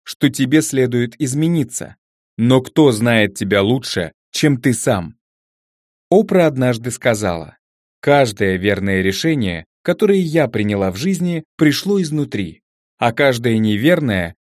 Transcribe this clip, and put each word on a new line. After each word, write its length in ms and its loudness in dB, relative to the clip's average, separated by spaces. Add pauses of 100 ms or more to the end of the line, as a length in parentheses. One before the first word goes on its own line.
что 260 -2
тебе 320 0
следует 580 -2
измениться. 760 -4 (420)
Но 240 4
кто 300 4
знает 440 2
тебя 280 0
лучше, 480 -2 (200)
чем 260 0
ты 160 0
сам? 420 -4 (960)
Опра 340 4
однажды 460 -2
сказала: 680 -2 (440)
«Каждое 560 2
верное 440 0
решение, 640 -2 (160)
которое 380 0
я 280 0
приняла 440 -2
в 60 -8
жизни, 460 -4 (140)
пришло 420 0
изнутри, 600 -6 (380)
а 120 0
каждое 460 0
неверное 880 0